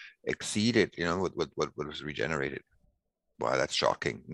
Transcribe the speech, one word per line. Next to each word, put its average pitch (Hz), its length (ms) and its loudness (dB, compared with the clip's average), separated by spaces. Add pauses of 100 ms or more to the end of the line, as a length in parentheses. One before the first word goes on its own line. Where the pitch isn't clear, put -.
(240)
exceeded, 110 720 2
you 82 60 -2
know, 85 140 0
what, 92 180 -2
what, 78 200 -2
what, 76 200 0
what 73 120 -6
was 76 140 -10
regenerated. 71 600 -2 (800)
Wow, 62 180 2
that's 67 160 2
shocking. - 480 0 (120)